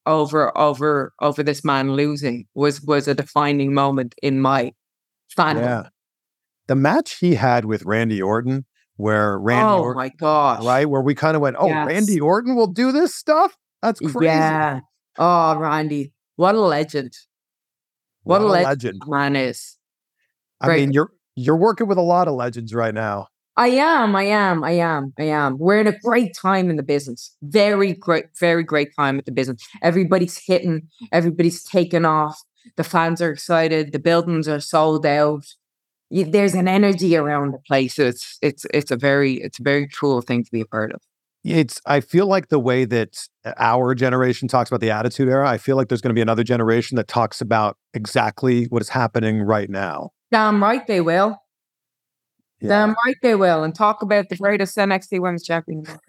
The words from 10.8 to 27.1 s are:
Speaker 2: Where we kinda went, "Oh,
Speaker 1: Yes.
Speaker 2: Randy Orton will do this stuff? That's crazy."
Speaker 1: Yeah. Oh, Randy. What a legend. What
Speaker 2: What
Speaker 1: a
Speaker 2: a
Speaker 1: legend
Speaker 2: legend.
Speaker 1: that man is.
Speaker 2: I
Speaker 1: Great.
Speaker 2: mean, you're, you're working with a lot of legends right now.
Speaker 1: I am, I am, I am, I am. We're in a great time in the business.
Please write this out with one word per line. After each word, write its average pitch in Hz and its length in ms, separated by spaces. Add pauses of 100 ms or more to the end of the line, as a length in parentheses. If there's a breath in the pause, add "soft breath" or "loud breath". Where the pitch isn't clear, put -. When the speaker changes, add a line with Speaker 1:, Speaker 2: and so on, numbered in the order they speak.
Speaker 2:
Where 139 120
we 135 140
kinda 156 260
went, 135 180
"Oh, - 80
Speaker 1:
Yes. 156 200
Speaker 2:
Randy 196 340
Orton 214 360
will 226 100
do 233 260
this 294 220
stuff? 320 420 (240)
That's 220 200
crazy." 160 260
Speaker 1:
Yeah. 156 540 (360)
Oh, 165 400
Randy. 151 560 (240)
What 185 180
a 220 60
legend. 151 520 (1120)
What 190 200
Speaker 2:
What - 0
Speaker 1:
a - 20
Speaker 2:
a 208 80
Speaker 1:
legend 180 160
Speaker 2:
legend. 120 320
Speaker 1:
that 131 80
man 143 260
is. 131 420 (840)
Speaker 2:
I 131 60
Speaker 1:
Great. 160 140
Speaker 2:
mean, 139 120
you're, 147 180 (260)
you're 135 200
working 208 300
with 196 100
a 180 60
lot 175 260
of 147 60
legends 117 400
right 113 200
now. 104 340 (280)
Speaker 1:
I - 120
am, 262 460
I 196 80
am, 196 400
I 139 100
am, 160 460
I 147 60
am. 147 340
We're 190 220
in 214 80
a 208 160
great 233 320
time 185 340
in 160 60
the 147 80
business. 139 580